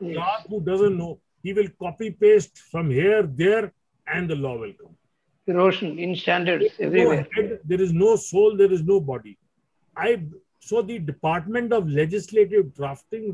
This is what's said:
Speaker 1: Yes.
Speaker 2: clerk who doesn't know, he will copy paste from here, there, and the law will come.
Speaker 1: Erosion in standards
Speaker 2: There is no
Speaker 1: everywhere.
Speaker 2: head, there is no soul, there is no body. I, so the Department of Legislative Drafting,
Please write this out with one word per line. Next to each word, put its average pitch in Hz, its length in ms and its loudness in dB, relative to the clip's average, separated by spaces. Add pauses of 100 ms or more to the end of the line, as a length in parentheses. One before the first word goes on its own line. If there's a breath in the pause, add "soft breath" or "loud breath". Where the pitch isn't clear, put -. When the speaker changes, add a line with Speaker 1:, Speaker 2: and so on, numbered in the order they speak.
Speaker 1:
Yes. 170 160 -10
Speaker 2:
clerk 190 260 -4 (100)
who 214 60 -4 (120)
doesn't 190 320 2
know, 165 100 -10 (320)
he 196 140 -8
will 196 120 0 (140)
copy 214 240 -8 (160)
paste 208 300 6 (180)
from 165 140 -2 (120)
here, 202 240 2 (200)
there, 208 220 2 (500)
and 180 80 -4 (100)
the 147 140 -4
law 123 160 -6
will 101 200 -12
come. - 120 -20 (580)
Speaker 1:
Erosion 185 380 2 (140)
in 180 60 -4 (140)
standards 175 400 0
Speaker 2:
There - 80 0
is - 60 -20
no - 80 -4
Speaker 1:
everywhere. 156 480 2
Speaker 2:
head, 208 160 0 (200)
there 180 160 0
is 170 60 0 (120)
no 226 60 6 (200)
soul, 208 200 6 (120)
there 190 160 6
is 156 40 -4 (100)
no 196 60 4 (140)
body. 107 220 -12 (720)
I, 233 40 2 (580)
so 220 220 -2
the 233 80 -8 (140)
Department 202 680 -4
of 175 100 -2 (140)
Legislative 202 640 0 (140)
Drafting, 143 560 -10